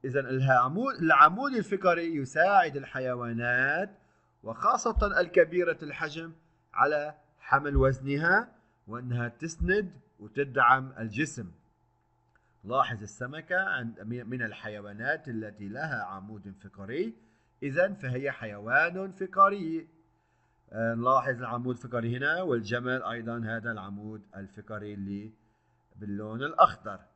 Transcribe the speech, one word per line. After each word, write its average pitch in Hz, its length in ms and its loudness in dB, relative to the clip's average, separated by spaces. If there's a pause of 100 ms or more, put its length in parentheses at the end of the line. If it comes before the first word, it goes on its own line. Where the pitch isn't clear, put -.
إذن 135 220 -2
العمود، 131 680 2
العمود 165 580 6
الفقري 175 640 2
يساعد 160 600 4
الحيوانات 127 1120 -2 (520)
وخاصة 214 800 0
الكبيرة 170 640 4
الحجم 160 500 -8 (420)
على 147 400 2 (240)
حمل 143 380 0
وزنها، 139 720 2 (380)
وأنها 123 420 -4
تسند 175 600 -2 (300)
وتدعم 131 760 4
الجسم. 110 520 -6 (1120)
لاحظ 117 380 0
السمكة 151 560 -4
عند، 131 440 -4
من 120 400 -6
الحيوانات 107 840 -6
التي 107 400 -8
لها 127 340 -6
عمود 98 520 -12 (100)
فقري، 113 500 -8 (480)
إذن 175 320 0
فهي 131 360 -6
حيوان 139 840 -2
فقري. 185 760 2 (840)
آه، 113 220 -2
نلاحظ 123 440 2
العمود 120 380 -4
الفقري 117 400 -4
هنا، 151 260 -2
والجمل 123 600 -2
أيضًا 117 420 -6
هذا 113 280 -6
العمود 104 500 -10 (140)
الفقري 104 580 -12
اللي 101 380 -8 (640)
باللون 107 460 -8
الأخضر. - 580 2 (160)